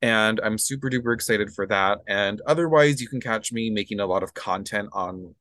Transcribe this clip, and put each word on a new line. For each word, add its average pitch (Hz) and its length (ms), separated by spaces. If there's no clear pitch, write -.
And 110 400
I'm 110 140
super 135 320
duper 120 240
excited 107 400
for 98 140
that. 98 320
And 101 380
otherwise, 147 560
you 117 60
can 131 120
catch 110 320
me 113 160
making 104 320
a 101 60
lot 92 160
of 95 100
content 101 600
on 92 460